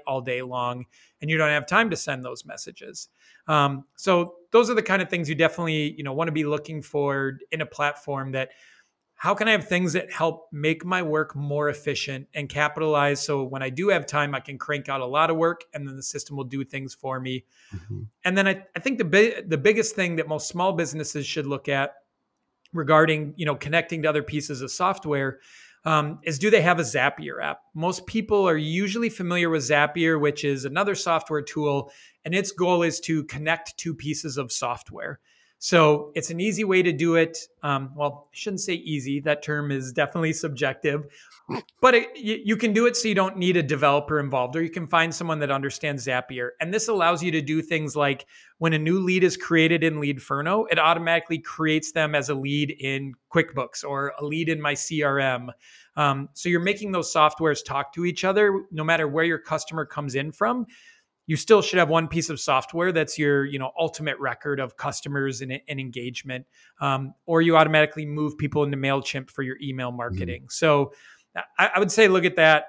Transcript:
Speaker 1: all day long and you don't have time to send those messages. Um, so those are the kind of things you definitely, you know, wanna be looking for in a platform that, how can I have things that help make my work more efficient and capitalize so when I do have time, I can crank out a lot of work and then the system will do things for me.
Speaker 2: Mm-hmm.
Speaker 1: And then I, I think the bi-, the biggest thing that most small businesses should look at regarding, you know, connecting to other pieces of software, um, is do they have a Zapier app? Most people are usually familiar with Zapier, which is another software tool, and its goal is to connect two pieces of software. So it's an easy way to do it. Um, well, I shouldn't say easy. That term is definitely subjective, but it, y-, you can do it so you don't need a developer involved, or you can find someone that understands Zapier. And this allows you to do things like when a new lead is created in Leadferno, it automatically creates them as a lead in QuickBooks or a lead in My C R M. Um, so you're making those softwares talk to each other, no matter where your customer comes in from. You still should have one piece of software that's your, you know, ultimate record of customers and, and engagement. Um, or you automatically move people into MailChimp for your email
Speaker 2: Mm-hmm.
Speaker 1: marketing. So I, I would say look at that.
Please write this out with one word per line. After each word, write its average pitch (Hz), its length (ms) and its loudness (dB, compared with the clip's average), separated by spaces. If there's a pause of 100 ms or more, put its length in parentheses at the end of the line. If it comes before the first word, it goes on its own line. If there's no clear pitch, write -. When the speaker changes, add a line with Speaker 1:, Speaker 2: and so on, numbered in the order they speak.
Speaker 1:
all 135 140 -2
day 123 220 -6
long 123 440 -6 (340)
and 156 80 -6
you 160 80 0
don't 151 140 4
have 147 160 0
time 214 240 2
to 151 60 -2
send 131 280 -6
those 127 200 -12
messages. - 640 -16 (400)
Um, 143 360 2 (120)
so 175 400 0 (160)
those 226 180 6
are 240 40 0
the 214 80 2
kind 190 200 0
of - 80 -8
things 170 180 -2
you 160 60 -4
definitely, 160 640 0
you 143 60 -10
know, 139 80 -8
wanna 160 180 -2
be 151 140 0
looking 147 380 -4
for 139 580 -2 (100)
in 160 100 -4
a 151 60 -6
platform 143 640 -6
that, 131 200 -4 (680)
how 190 160 0
can 214 140 0
I 220 40 4
have 196 140 2
things 180 280 0
that - 180 -4
help 160 400 -2
make 160 320 -2
my 180 180 -2
work 151 320 -2
more 143 360 -2
efficient 135 640 -6
and 143 160 -6
capitalize 147 680 2
so 143 260 -2
when 135 180 -8
I 131 80 -4
do 170 180 -2
have 170 160 2
time, 143 300 -2
I 131 60 -4
can 139 180 -14
crank 143 320 -6
out 135 100 -4
a 127 60 -4
lot 151 240 2
of 165 80 0
work 170 340 0
and 143 160 -8
then 135 80 -14
the 135 60 -14
system 143 340 -10
will 135 80 -6
do 135 200 -6
things 135 300 -10
for 131 240 -6
me. 127 280 -6 (280)
Speaker 2:
Mm-hmm. 95 280 -10 (240)
Speaker 1:
And 185 100 0
then 196 100 4
I, 190 160 0 (140)
I 170 40 -8
think 269 180 -2
the 202 80 0
bi-, 208 420 4
the 160 80 0
biggest 208 380 2
thing 175 220 -2
that 156 120 -2
most 156 200 -6
small 180 260 0
businesses 151 520 -4
should 147 200 -4
look 139 200 -6
at 143 280 0 (800)
regarding, 156 640 4
you 165 80 -4
know, 147 80 0
connecting 160 480 -2
to 156 80 2
other 147 120 0
pieces 147 380 -6
of 131 100 -8
software, 151 680 -2 (480)
um, 151 360 0
is 156 160 -4
do 202 120 2
they 208 100 8
have 170 180 4
a 165 40 0
Zapier 131 600 -2
app? - 180 -4 (120)
Most 175 340 -4
people 214 400 2
are 160 120 4
usually 196 500 -2
familiar 175 400 -2
with 160 140 0
Zapier, 151 580 2
which 147 240 0
is 139 220 -2
another 185 280 -2
software 156 460 -2
tool, 143 500 -2 (360)
and 165 80 -2
its 196 180 -2
goal 175 300 2
is 165 180 0
to 156 240 -2
connect 156 540 -6
two 165 160 -6
pieces 147 420 -8
of 131 160 -6
software. - 680 -8 (380)
So 151 560 4
it's 160 140 -4
an 165 100 -6
easy 202 260 0
way 185 180 4
to 175 100 2
do 165 220 2
it. 165 240 2 (240)
Um, 135 340 -2
well, 143 340 -4
I - 60 -20
shouldn't 190 240 -6
say 180 140 -4
easy. 143 460 -4
That 147 220 -2
term 147 280 -2
is 131 200 -4
definitely 156 440 0
subjective, 143 720 -2 (760)
but 254 140 8
it, 240 200 4
y-, 220 300 -4
you 214 140 2
can 220 160 2
do 226 100 6
it 240 100 4
so 226 140 -2
you 202 60 2
don't 190 240 2
need 180 180 4
a 170 60 4
developer 147 580 2
involved, 131 340 -2
or 165 80 0
you 165 60 -2
can 165 180 -8
find 165 280 2
someone 160 240 -4
that 143 120 0
understands 139 560 -4
Zapier. 127 440 -4 (100)
And 170 140 -2
this 214 140 -2
allows 175 340 2
you 180 100 0
to 156 80 2
do 156 220 -2
things 156 340 -4
like 143 300 0 (320)
when 165 160 2
a 151 40 2
new 165 220 2
lead 185 240 4
is 180 140 2
created 165 440 4
in 160 120 2
Leadferno, 147 760 -2
it 165 80 2
automatically 165 600 2
creates 156 540 -2
them 151 220 0
as 139 140 0
a 147 60 -2
lead 143 440 -2
in 135 360 -6 (200)
QuickBooks 147 480 -2
or 139 380 -4
a 147 60 -6
lead 160 240 -2
in 151 100 -4
My 147 140 0
C 147 280 -4
R 139 160 2
M. 127 320 0 (460)
Um, 139 380 0
so - 160 -4
you're 175 100 2
making 202 320 -2
those 170 200 -2
softwares 151 520 2
talk 139 300 -6
to 170 100 -2
each 180 200 -2
other, 196 460 2
no 156 140 -6
matter 156 240 2
where 160 160 0
your 165 140 0
customer 156 480 -6
comes 139 300 -6
in 147 160 -6
from. 233 340 -2 (600)
You 156 60 0
still 208 260 6
should 180 200 2
have 160 80 6
one 160 180 4
piece 160 240 -2
of 143 80 -6
software 170 540 0
that's 156 260 -2
your, 143 260 4
you 139 140 -6
know, 131 180 -6
ultimate 151 440 -4
record 139 400 -4
of 127 160 -6
customers 139 640 -4
and, 135 260 -8
and 139 140 -8
engagement. 127 640 -10 (340)
Um, 135 340 -2 (120)
or 165 160 4
you 165 140 6
automatically 156 500 4
move 147 320 -4
people 147 240 0
into 143 140 -2
MailChimp 135 520 -2
for - 140 -6
your 131 180 -6
email 131 280 -6
Speaker 2:
Mm-hmm. 123 80 -8
Speaker 1:
marketing. 120 540 -6
So 143 420 4 (640)
I, 196 160 4
I 185 60 2
would 202 100 2
say 220 160 8
look 185 180 6
at 175 120 0
that. 156 320 8